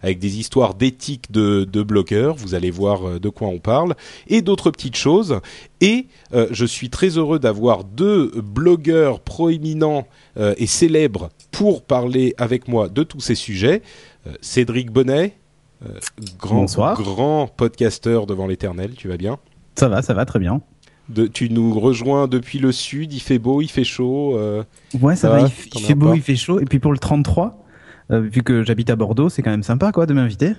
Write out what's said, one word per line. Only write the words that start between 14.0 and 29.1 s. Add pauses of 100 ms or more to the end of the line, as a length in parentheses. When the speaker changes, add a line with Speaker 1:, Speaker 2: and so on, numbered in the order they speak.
Speaker 1:
Euh, (100)
Cédric
Bonnet, (480)
euh, (500)
grand,
Speaker 2:
Bonsoir.
Speaker 1:
grand
podcasteur
devant
l'éternel,
tu
vas
bien ? (380)
Speaker 2:
Ça
va,
ça
va,
très
bien. (480)
Speaker 1:
De,
tu
nous
rejoins
depuis
le
sud,
il
fait
beau,
il
fait
chaud,
euh, (360)
Speaker 2:
Ouais,
ça
Speaker 1:
ça
Speaker 2:
va,
Speaker 1:
va,
Speaker 2:
il
f-,
Speaker 1:
t'en
Speaker 2:
il
Speaker 1:
as
Speaker 2:
fait
beau,
Speaker 1:
pas ?
Speaker 2:
il
fait
chaud.
Et
puis
pour
le
trente-trois, (500)
euh,
vu
que
j'habite
à
Bordeaux,